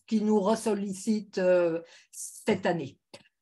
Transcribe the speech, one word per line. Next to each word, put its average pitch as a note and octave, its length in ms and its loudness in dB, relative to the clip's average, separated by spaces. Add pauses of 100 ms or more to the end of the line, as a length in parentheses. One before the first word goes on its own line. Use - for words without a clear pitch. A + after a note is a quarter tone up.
qu'ils G#3+ 200 0
nous G#3+ 140 4
ressollicitent, G#3 960 -2
euh, F3+ 420 4 (320)
cette - 540 -4
année. E3+ 320 -4 (440)